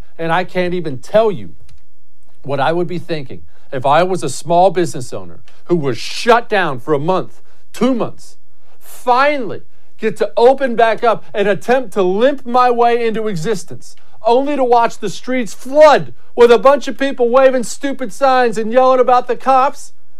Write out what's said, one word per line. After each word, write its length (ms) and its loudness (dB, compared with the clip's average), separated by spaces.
And 140 -4
I 140 2
can't 300 -2
even 240 -4
tell 340 2
you 240 -6
what 160 -2
I 120 2
would 140 0
be 140 -4
thinking 440 -6
if 120 -4
I 200 4
was 180 -2
a 60 -4
small 420 2
business 420 -4
owner 280 -8
who 100 0
was 240 -2
shut 500 0
down 300 0
for 160 -2
a 60 0
month, 420 -2
two 200 0
months, 440 -4
finally 840 0
get 180 -2
to 200 -2
open 400 4
back 260 2
up 220 0
and 140 0
attempt 440 0
to 100 0
limp 440 0
my 240 4
way 340 2
into 220 -2
existence, 680 -4
only 320 2
to 80 0
watch 360 2
the 120 -4
streets 420 -4
flood 640 4
with 160 8
a 60 6
bunch 280 4
of 100 -6
people 320 0
waving 360 4
stupid 480 -4
signs 440 2
and 160 -4
yelling 280 4
about 260 4
the 100 -2
cops, 560 0